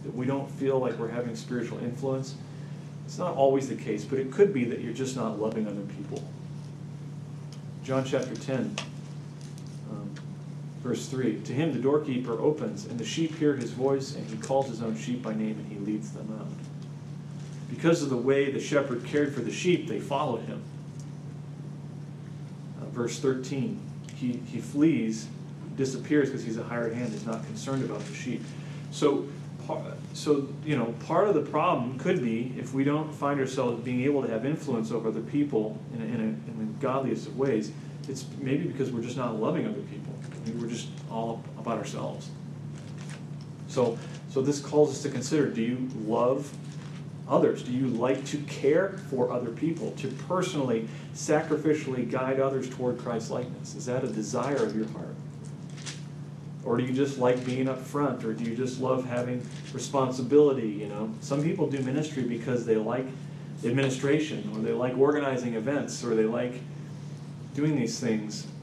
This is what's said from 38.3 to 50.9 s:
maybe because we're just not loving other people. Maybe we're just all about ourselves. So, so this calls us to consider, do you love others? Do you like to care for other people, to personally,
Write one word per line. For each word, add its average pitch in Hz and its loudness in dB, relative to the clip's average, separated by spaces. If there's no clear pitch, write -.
maybe 139 2
because 131 0
we're 117 -2
just 113 -4
not 120 0
loving 131 2
other 104 -4
people. - -8
Maybe 113 -4
we're 117 -4
just 113 -4
all 113 -4
about 113 -2
ourselves. - -6
So, 120 2
so 135 2
this 143 4
calls 147 6
us - -4
to 147 0
consider, 127 2
do 113 0
you 127 0
love 123 4
others? 175 6
Do - -4
you 131 4
like 123 2
to 156 -2
care 156 2
for 123 2
other 120 0
people, 131 -2
to 135 -4
personally, 127 2